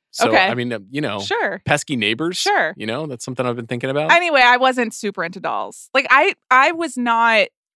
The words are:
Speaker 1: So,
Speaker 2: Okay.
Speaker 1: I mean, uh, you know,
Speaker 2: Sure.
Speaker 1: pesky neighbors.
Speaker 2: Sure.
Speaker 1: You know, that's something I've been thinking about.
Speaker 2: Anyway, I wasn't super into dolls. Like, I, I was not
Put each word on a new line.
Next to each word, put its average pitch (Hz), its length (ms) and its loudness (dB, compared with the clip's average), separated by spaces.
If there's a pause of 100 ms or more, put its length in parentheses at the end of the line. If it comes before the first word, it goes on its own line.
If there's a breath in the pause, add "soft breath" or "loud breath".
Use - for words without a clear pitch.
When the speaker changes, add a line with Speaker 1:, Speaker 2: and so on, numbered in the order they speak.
(120)
Speaker 1:
So, - 160 0
Speaker 2:
Okay. 110 180 4
Speaker 1:
I 120 80 -2
mean, 120 180 -4
uh, 110 60 -6 (140)
you 143 80 -6
know, 107 180 -4
Speaker 2:
Sure. 320 460 -4
Speaker 1:
pesky 147 320 -2
neighbors. 117 420 -2
Speaker 2:
Sure. 294 380 0
Speaker 1:
You 107 100 -10
know, 135 220 -4
that's 127 160 -12
something 127 200 -4
I've 120 120 -2
been 120 100 -8
thinking 127 240 -4
about. 151 220 0
Speaker 2:
Anyway, 330 320 4
I 247 140 6
wasn't 247 360 0
super 196 300 -6
into 185 160 -10
dolls. 104 520 -8
Like, 262 160 0
I, 302 280 4 (160)
I 277 180 6
was 330 260 -6
not 233 520 2 (280)